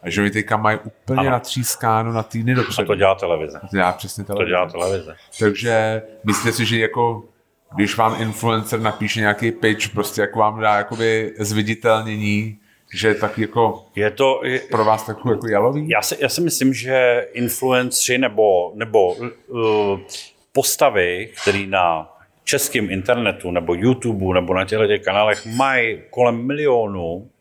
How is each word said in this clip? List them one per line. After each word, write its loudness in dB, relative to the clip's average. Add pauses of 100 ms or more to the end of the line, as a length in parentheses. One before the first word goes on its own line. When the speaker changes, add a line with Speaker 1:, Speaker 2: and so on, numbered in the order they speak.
Speaker 1:
A -8
že 0
oni 2
teďka -2
mají 2
úplně -4
Speaker 2:
Ano. 2
Speaker 1:
natřískáno 0
na -2
týdny -2
dopředu. 0
Speaker 2:
A -
to 2
dělá 4
televize. -4 (100)
Speaker 1:
To -2
dělá 4
přesně -10
Speaker 2:
To -8
Speaker 1:
televize. 0
Speaker 2:
dělá 2
televize. -4 (220)
Speaker 1:
Takže 0 (220)
myslíte 0
si, 0
že 0
jako, 0 (540)
když 0
vám 2
influencer -2
napíše -2
nějaký 0
pitch, 0
prostě -4
jako -2
vám 2
dá 2
jakoby -2
zviditelnění, 0 (380)
že 0
je 4
tak -2
jako 0 (100)
Speaker 2:
Je 0
to, 2
je -2 (120)
Speaker 1:
pro 2
vás 2
takový -2
jako -6
jalový? 2
Speaker 2:
Já 2
si, -4
já 0
si -2
myslím, 2
že 2
influenceri 0
nebo, 2
nebo, 2
eh, -2 (540)
postavy, 2 (120)
který 0
na 0 (320)
českém -2
internetu -2
nebo 0
YouTube 0
nebo 2
na 2
těchto 2
těch 0
kanálech 2
mají 0 (120)
kolem 2
milionu 0 (100)